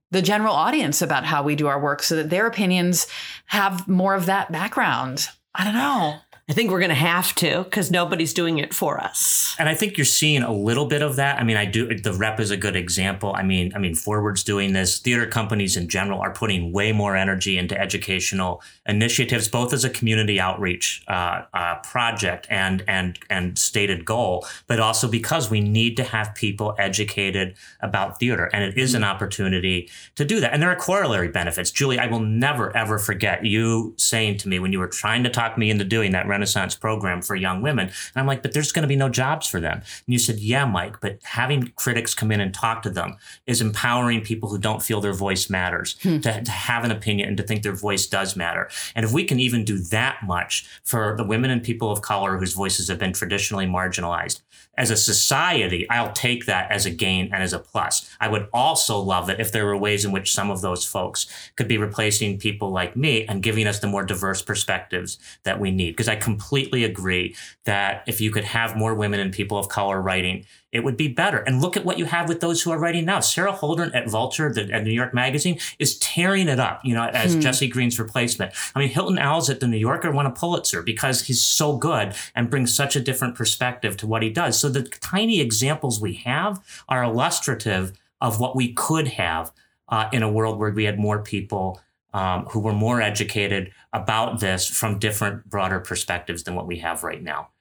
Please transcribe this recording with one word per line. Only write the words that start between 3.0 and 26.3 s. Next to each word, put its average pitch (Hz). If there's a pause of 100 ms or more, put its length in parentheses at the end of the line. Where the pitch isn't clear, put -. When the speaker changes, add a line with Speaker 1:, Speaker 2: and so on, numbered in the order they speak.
Speaker 1:
have 196
more 190
of 185
that 196
background? 156 (260)
I 185
don't 208
know. 233 (340)
Speaker 2:
I 139
think 196
we're 185
gonna 175
have 170
to, 165
'cause 185
nobody's 170
doing 165
it 147
for -
us. -
Speaker 3:
And 156
I 160
think 202
you're 147
seeing 147
a 117
little 113
bit 147
of 147
that. 139
I 120
mean, 113
I 104
do, 113
the 95
Rep 107
is 101
a 104
good 98
example. 95
I 95
mean, 92
I -
mean, 90
Forward's 104
doing 98
this. 95
Theater 120
companies 107
in 85
general 98
are 95
putting 92
way 101
more 104
energy 95
into 90
educational 95 (260)
initiatives, 113
both 123
as 131
a 127
community 110
outreach, 92
uh, 87 (120)
uh, 87
project 107
and, 95
and, 92 (120)
and 90
stated 98
goal, 107 (220)
but 113
also 110
because 113
we 107
need 110
to 135
have 107